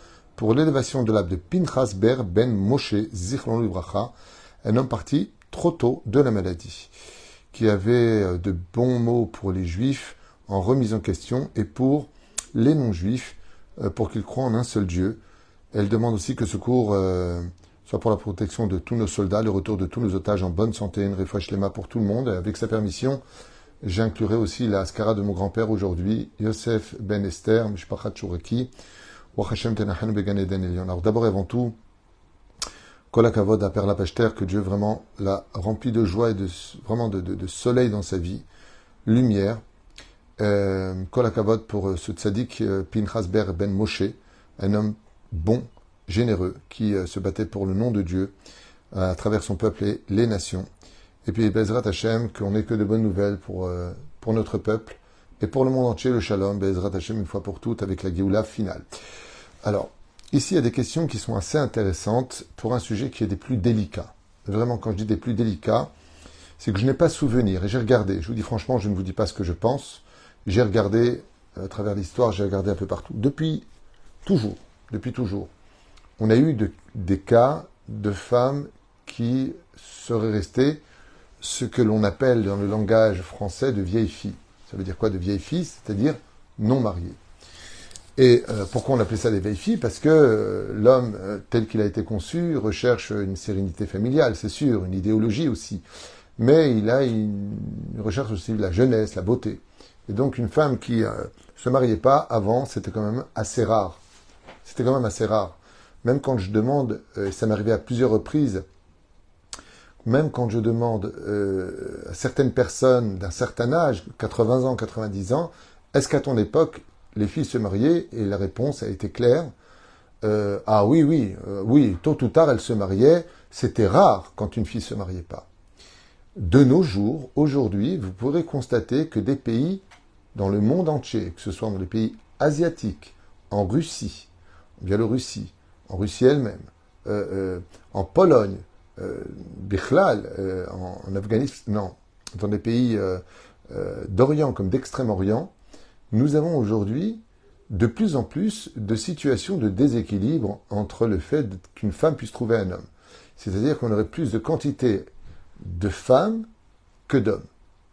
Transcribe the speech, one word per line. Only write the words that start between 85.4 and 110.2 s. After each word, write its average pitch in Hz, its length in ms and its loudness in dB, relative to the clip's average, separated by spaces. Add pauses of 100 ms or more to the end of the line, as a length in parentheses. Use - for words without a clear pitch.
filles ? 165 240 -4
C'est-à-dire 110 500 -2 (460)
non 117 180 4
mariées. 92 360 -4 (1040)
Et, 123 320 8
euh, 101 200 -2
pourquoi 131 240 -2
on 120 60 4
appelait 107 160 -2
ça 110 160 0
des 101 80 2
vieilles 101 160 -2
filles ? 214 220 -2
Parce 120 200 -4
que, 151 100 2
euh, 107 680 4
l'homme, 117 440 6
euh, 98 200 -6 (120)
tel 117 160 2
qu'il 110 140 -2
a 104 60 4
été 101 180 -2
conçu, 160 520 -2
recherche 117 540 0
une 98 260 -2
sérénité 98 500 -4
familiale, 120 500 2
c'est 110 140 -6
sûr, 113 340 0
une 92 100 -6
idéologie 110 540 0
aussi. 107 320 -6 (580)
Mais 135 380 6
il 107 120 0
a 127 140 4
une, 107 540 -2 (380)
il 113 60 -8
recherche 110 300 -4
aussi 110 260 -4
la 101 140 -2
jeunesse, 110 460 2
la 95 60 -6
beauté. 104 380 -2 (480)
Et 107 40 -6
donc 127 260 0
une 117 100 -2
femme 139 300 2
qui, 117 240 0
euh, 107 80 -2 (460)
se - 120 -4
mariait 127 280 4
pas 135 220 6
avant, 117 460 0
c'était - 280 -8
quand 107 100 -4
même 110 220 -4 (100)
assez 113 300 -2
rare. 98 340 0 (640)
C'était - 220 -4
quand 127 100 4
même 127 120 0
assez 104 200 -2
rare. 104 300 0 (480)
Même 131 160 2
quand 135 160 0
je 95 140 -2
demande, 113 500 0 (160)
euh, 101 140 -4
ça 110 160 -4
m'est 110 60 2
arrivé 104 180 0
à 107 80 2
plusieurs 120 320 0
reprises, 110 540 0 (1400)
même 143 280 2